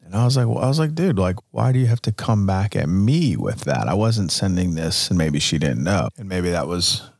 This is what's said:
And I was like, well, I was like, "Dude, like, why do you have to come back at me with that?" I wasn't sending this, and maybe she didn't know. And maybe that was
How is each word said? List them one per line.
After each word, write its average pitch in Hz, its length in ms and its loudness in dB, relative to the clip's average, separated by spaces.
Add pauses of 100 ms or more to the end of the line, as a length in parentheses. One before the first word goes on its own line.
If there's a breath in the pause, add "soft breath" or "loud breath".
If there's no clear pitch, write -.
And 90 80 -10
I 117 80 4
was 131 140 4
like, 120 100 2
well, 113 120 0
I 127 100 2
was 147 100 0
like, 156 160 0
"Dude, 165 240 0
like, 92 160 2 (160)
why 120 220 0
do 127 60 2
you 127 80 4
have 113 160 2
to 110 100 -2
come 104 340 0
back 98 300 0
at 76 100 -2
me 104 480 2
with - 300 -4
that?" 62 240 -2
I 82 40 0
wasn't 107 380 0
sending 90 440 0
this, 80 340 -2
and 92 80 2
maybe 78 200 2
she 76 200 0
didn't 69 260 0
know. 87 240 0 (100)
And 98 120 -12
maybe 90 200 -2
that 82 160 -2
was 87 360 -2 (180)